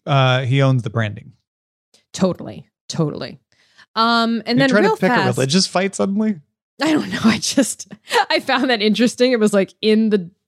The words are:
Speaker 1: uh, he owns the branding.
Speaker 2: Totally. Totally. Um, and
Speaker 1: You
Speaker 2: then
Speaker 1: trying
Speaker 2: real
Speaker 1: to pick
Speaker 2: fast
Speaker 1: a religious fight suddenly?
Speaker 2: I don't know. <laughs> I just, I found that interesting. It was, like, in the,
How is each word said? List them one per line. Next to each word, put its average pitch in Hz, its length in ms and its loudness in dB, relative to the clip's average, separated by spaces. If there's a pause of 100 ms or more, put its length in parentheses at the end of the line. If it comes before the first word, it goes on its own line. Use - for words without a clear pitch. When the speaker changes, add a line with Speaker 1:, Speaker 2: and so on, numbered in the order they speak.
Speaker 1:
uh, 131 360 2
he 135 200 0
owns 131 220 2
the - 60 -10
branding. 107 440 -6 (800)
Speaker 2:
Totally. - 560 -6 (220)
Totally. - 500 -6 (560)
Um, 226 500 0
and 240 120 0
Speaker 1:
You - 60 4
Speaker 2:
then 269 60 2
Speaker 1:
trying 320 140 4
Speaker 2:
real 427 120 2
Speaker 1:
to - 40 -6
pick 185 120 0
Speaker 2:
fast 190 260 0
Speaker 1:
a - 20 0
religious 143 280 0
fight 190 280 -4
suddenly? 202 460 -2 (400)
Speaker 2:
I 311 100 0
don't 202 180 -2
know. 208 120 -6
<laughs> - 20 0
I 214 140 2
just, - 500 -2 (420)
I 311 120 0
found 262 280 0
that 226 120 0
interesting. 233 500 2
It 240 80 2
was, 214 140 2
like, 196 280 0
in 214 280 2
the, 185 200 0 (180)